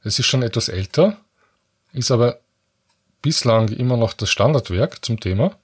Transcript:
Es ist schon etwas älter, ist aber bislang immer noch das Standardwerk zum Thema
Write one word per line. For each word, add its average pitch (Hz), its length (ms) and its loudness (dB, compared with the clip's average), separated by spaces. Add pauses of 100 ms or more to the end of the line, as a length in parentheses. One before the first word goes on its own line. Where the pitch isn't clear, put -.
Es 110 160 -2
ist 127 80 0
schon 127 160 0
etwas 113 260 -2
älter, 151 480 0 (720)
ist 135 200 -2
aber 120 280 2 (800)
bislang 113 480 2
immer 123 280 0
noch 113 160 0
das - 160 -4
Standardwerk 123 760 0
zum 110 160 -4
Thema 104 440 -2